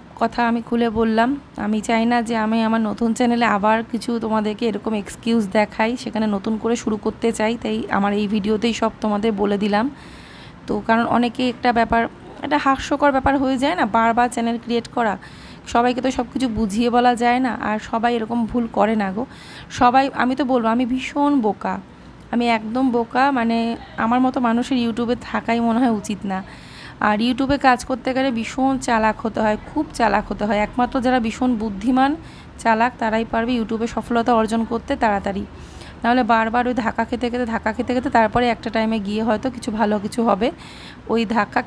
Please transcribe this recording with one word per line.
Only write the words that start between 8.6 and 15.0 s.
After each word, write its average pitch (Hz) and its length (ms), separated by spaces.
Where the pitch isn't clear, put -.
সব 220 180
তোমাদের 214 300
বলে 202 220
দিলাম। 208 220
তো - 80
কারণ 226 180
অনেকে 240 320
একটা 247 280
ব্যাপার, 233 240
একটা 294 200
হাস্যকর 285 500
ব্যাপার 269 260
হয়ে 262 220
যায় 320 160
না, 277 60
বারবার 226 400
চ্যানেল 233 280
ক্রিয়েট 233 320
করা, 220 200